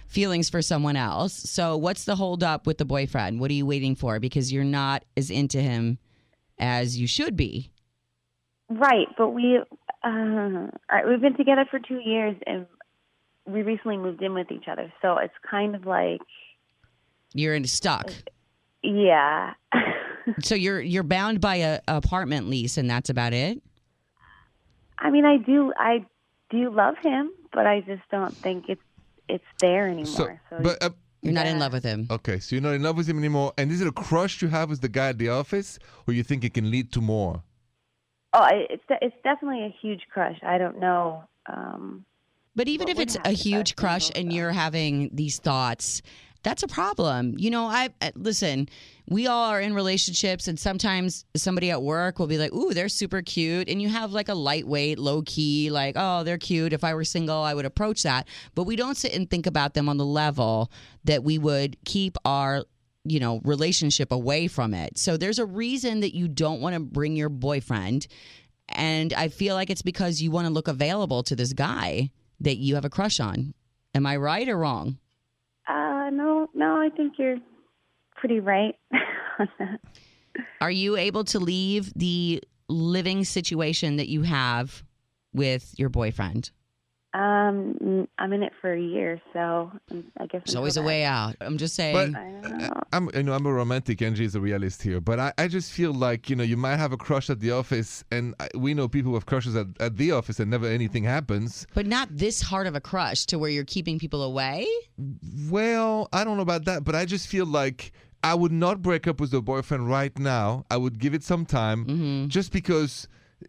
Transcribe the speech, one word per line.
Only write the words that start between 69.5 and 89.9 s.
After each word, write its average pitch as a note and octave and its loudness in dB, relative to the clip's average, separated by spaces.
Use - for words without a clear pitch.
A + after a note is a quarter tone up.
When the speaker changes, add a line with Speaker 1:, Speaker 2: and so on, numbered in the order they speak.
Speaker 1:
like F#3+ 0
it's F#3 -4
because F3 0
you D#3+ 2
wanna E3+ 2
look D#3 0
available D3 0
to C3+ -2
this B2 0
guy C3 0
that C#3+ 2
you C#3 0
have C#3+ 0
a C#3+ -4
crush G3+ 0
on. A#2 -4
Am C#3 2
I C#3+ 0
right E3 0
or G#3 0
wrong? C3+ -2
Speaker 2:
Uh, C#4 0
no, D#4 2
no, D#4 2
I D#4 4
think D4+ -2
you're C4 0
pretty A3+ 0
right G3 2
<laughs> - -8
on G#3 0
that. G3 -8
Speaker 1:
Are E3+ 2
you G3 0
able G3 0
to - 0
leave F#3+ 0
the F3 0
living F3+ 0
situation D#3+ 0
that D3 -2
you D3+ 0
have C3 0
with B2+ 0
your C3 0
boyfriend? A2 -2
Speaker 2:
Um, G3+ 2
n-, F#3+ 2
I'm F#3+ -2
in G3+ 2
it - -2
for F#3 0
a E3+ 0
year, E3+ -2
so E3+ -2